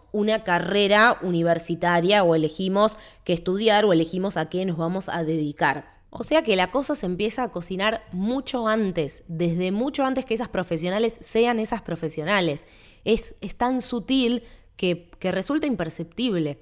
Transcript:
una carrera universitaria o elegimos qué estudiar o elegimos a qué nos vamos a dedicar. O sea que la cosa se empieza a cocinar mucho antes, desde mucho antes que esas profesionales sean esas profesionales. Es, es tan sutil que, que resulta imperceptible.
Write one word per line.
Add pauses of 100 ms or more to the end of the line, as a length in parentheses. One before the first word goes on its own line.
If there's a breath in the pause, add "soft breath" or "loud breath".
(100)
una
carrera
universitaria
o
elegimos (260 loud breath)
qué
estudiar
o
elegimos
a
qué
nos
vamos
a
dedicar. (180)
O
sea
que
la
cosa
se
empieza
a
cocinar
mucho
antes,
desde
mucho
antes
que
esas
profesionales
sean
esas
profesionales. (380 soft breath)
Es,
es
tan
sutil (340 soft breath)
que,
que
resulta
imperceptible.